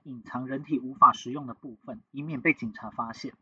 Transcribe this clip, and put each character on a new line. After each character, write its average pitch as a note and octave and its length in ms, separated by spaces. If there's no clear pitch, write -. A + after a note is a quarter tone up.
隐 B2+ 180
藏 B2+ 260
人 C3+ 160
体 D3 160
无 B2+ 140
法 B2+ 200
食 - 180
用 C#3 160
的 A#2 60
部 B2 220
分， A2+ 260
以 C#3 100
免 D3 200
被 D3 120
警 A2 200
察 A2 160
发 A2+ 240
现。 - 280